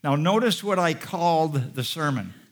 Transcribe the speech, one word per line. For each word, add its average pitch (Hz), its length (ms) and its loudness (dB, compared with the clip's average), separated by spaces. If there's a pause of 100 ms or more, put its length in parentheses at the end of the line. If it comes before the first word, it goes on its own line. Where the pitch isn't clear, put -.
Now 143 140 2
notice 202 480 2
what 202 120 2
I 170 160 2
called 160 800 0
the 127 80 -4
sermon. 127 500 -4 (180)